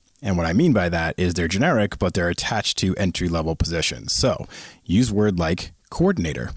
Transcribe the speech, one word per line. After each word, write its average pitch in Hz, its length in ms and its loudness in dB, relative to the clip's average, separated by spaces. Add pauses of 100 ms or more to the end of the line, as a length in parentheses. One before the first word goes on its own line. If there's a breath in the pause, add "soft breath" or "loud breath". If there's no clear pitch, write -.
(220)
And 95 160 0
what 82 80 0
I 82 80 0
mean 156 180 4
by 92 160 2
that 82 300 -2
is 87 160 2
they're 85 140 0
generic, 113 500 0
but 90 160 0
they're 87 160 0
attached - 480 -2
to 92 180 0
entry-level 82 600 -2
positions. 80 580 -2
So - 320 0 (360 loud breath)
use 110 300 2
word 104 260 2
like 85 340 -2 (180)
coordinator. 85 680 0